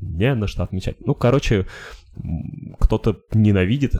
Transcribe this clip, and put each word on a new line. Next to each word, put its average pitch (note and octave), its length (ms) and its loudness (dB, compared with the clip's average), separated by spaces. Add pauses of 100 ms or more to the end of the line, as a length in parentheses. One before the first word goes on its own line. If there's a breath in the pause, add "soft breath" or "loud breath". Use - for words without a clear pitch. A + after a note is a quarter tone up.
не G2+ 340 0
на G#2+ 120 -2
что - 160 -4
отмечать. F#2 380 -6
Ну, C3+ 140 -2
короче, A#2+ 520 2 (500 loud breath)
м, - 640 -10
кто-то - 380 2 (160)
ненавидит, G#2 680 4